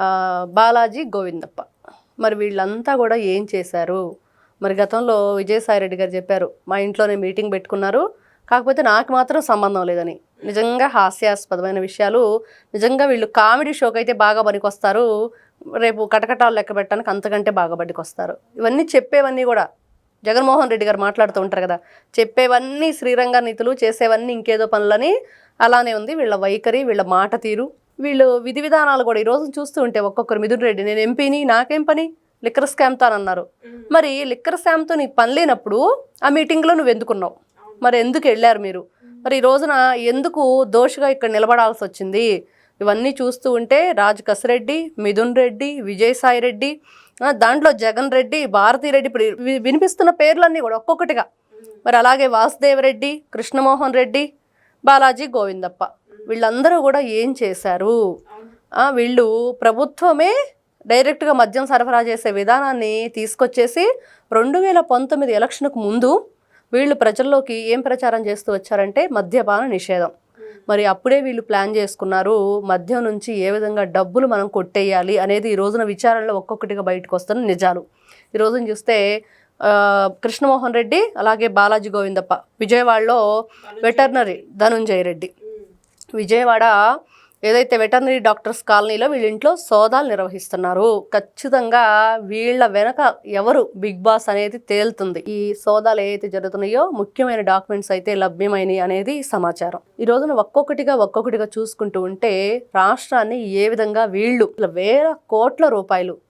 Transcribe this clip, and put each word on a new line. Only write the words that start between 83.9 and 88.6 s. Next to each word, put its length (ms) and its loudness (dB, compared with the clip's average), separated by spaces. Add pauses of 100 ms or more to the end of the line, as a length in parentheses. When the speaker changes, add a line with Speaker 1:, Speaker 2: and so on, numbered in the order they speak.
Speaker 2:
రెడ్డి. 140 -14 (100)
Speaker 1:
ధనుంజయ 460 2
రెడ్డి 280 -6 (140)
Speaker 2:
మ్మ్. 720 -18
Speaker 1:
విజయవాడ 460 2 (840)
ఏదైతే 320 2
వెటర్నరీ 420 2
డాక్టర్స్ 440 -2